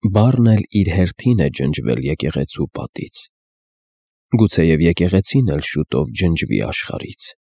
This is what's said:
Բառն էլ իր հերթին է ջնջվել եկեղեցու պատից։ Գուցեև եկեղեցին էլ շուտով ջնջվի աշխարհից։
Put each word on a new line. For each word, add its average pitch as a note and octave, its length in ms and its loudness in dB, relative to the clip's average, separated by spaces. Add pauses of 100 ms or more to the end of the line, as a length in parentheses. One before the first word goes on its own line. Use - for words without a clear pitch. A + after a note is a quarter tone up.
Բառն A2 440 4
էլ A2 220 4
իր F#2+ 200 2
հերթին F#2 520 0
է C#2+ 80 2
ջնջվել B1+ 520 -2
եկեղեցու C#2 680 -4
պատից։ - 540 -12 (1080)
Գուցեև E2 500 2
եկեղեցին F2+ 720 2
էլ D2 100 -2
շուտով - 500 -4
ջնջվի E2 480 0
աշխարհից։ - 680 -8 (180)